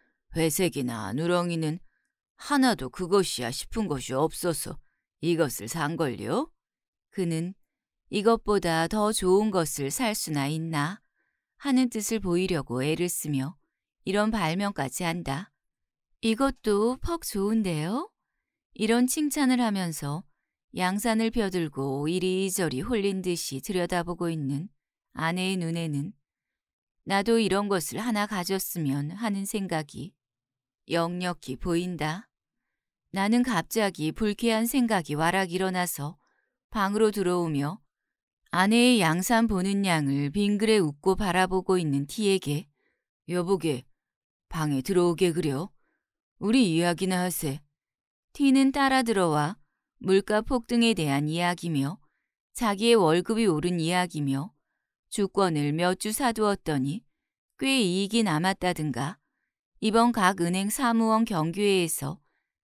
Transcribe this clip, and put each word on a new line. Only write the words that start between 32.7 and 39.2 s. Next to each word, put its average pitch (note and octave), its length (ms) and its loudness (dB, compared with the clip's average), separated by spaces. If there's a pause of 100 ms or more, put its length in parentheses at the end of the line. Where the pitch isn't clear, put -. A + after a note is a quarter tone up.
나는 G#3 320 2
갑자기 G3 680 0
불쾌한 A3 540 0
생각이 A3+ 500 0
와락 F3 360 2
일어나서 F3+ 640 -2 (520)
방으로 G#3+ 420 2
들어오며 F3 680 -2 (720)
아내의 A3+ 480 6
양산 F#3 480 2